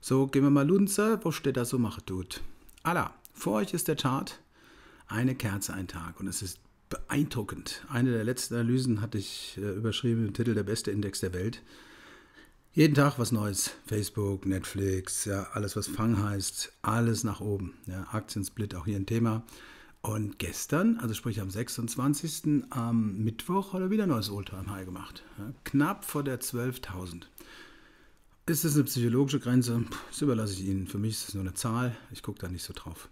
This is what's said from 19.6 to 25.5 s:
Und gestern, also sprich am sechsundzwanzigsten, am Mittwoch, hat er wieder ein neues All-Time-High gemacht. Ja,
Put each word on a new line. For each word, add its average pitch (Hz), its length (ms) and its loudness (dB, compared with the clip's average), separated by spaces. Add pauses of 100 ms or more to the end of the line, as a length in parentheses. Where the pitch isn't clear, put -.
Und 107 380 -2
gestern, 180 580 2
also 113 160 -2
sprich 110 260 -2
am 95 100 -4
sechsundzwanzigsten, 127 1200 0
am 113 500 2
Mittwoch, 180 480 0
hat 185 80 -2
er 185 120 0
wieder 214 120 4
ein 185 60 2
neues 107 200 2
All-Time-High 95 540 -6
gemacht. 90 400 -10 (140)
Ja, 107 160 -8 (100)